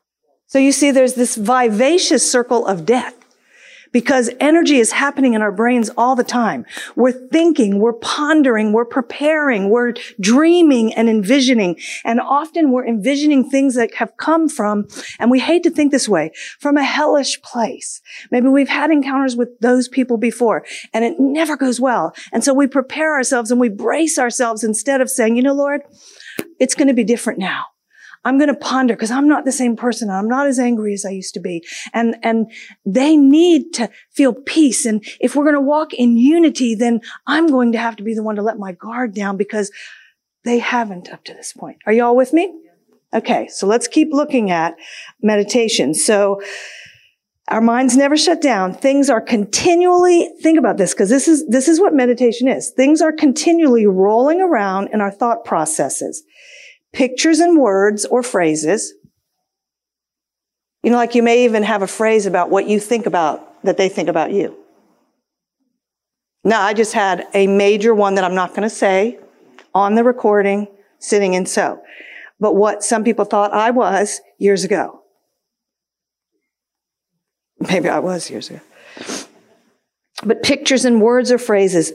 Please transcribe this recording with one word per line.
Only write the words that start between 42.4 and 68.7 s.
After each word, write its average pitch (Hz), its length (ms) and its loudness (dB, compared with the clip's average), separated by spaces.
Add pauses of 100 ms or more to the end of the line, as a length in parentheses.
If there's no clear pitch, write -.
Okay, 214 340 -4
so - 180 -8
let's 233 220 0
keep 311 240 0
looking 269 400 0
at 165 240 -2 (460)
meditation. 214 720 0
So 202 480 0 (1080)
our 226 140 -2
minds 240 340 2
never 277 220 4
shut 330 240 0
down. 190 320 0
Things 277 360 0
are 226 120 0
continually, 349 1080 2 (120)
think 320 180 4
about 196 180 0
this, 180 160 0
'cause 196 140 0
this 262 220 2
is, 285 180 2
this 254 220 0
is 320 100 4
what 381 140 2
meditation 247 560 2
is. 143 220 -4
Things 294 300 4
are 311 120 2
continually 294 720 2
rolling 220 540 2
around 202 500 0
in 214 80 -2
our 202 120 -2
thought 233 340 -2
processes. 151 800 -4 (680)
Pictures 277 460 0
and 339 200 4
words 208 460 2
or 240 180 -2
phrases. 165 680 -2 (1900)
You 226 80 0
know, 240 60 2
like, 240 180 0
you 233 80 4
may 240 200 4
even 220 200 2
have 208 180 -2
a 190 60 -4 (120)
phrase 220 260 2
about 180 240 -2
what 196 160 0
you 208 140 0
think 214 260 -4
about 165 320 0 (260)
that 180 140 0
they 190 120 0
think 190 200 -6
about 214 220 -2
you. 196 240 -4 (1900)
Now, 208 180 2
I 208 120 0
just 214 200 0
had 196 400 -2
a 196 140 2
major 202 460 2
one 202 220 2
that 190 80 0
I'm 185 120 -2
not 185 200 -4
gonna 226 140 -4
say 208 500 -2 (540)